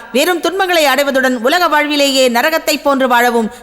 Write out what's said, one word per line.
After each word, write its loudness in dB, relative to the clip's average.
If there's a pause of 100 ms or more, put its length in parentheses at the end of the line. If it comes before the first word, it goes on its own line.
(120)
வெறும் 0
துன்பங்களை 0
அடைவதுடன், 0
உலக 0
வாழ்விலேயே 2
நரகத்தை -2
போன்று 0
வாழவும், 2 (120)